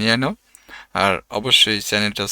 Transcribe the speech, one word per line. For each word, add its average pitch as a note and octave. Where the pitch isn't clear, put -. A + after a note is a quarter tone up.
নিয়ে A2+
নাও, D3
আর G2
অবশ্যই A2
চ্যানেলটা G#2